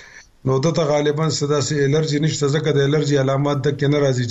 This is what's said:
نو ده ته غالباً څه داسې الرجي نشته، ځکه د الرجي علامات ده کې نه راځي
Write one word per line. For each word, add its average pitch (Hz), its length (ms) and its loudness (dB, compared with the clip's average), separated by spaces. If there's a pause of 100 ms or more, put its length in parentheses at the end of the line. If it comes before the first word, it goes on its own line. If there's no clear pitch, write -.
(460)
نو 135 180 0
ده 165 60 2
ته 165 200 -2
غالباً 147 380 0
څه 147 240 -2
داسې 147 200 0 (140)
الرجي 147 380 0
نشته، 147 240 0
ځکه 151 280 0
د - 100 4
الرجي 143 320 2
علامات 135 460 0
ده 151 60 2
کې 147 220 -2
نه 147 120 2
راځي 127 260 0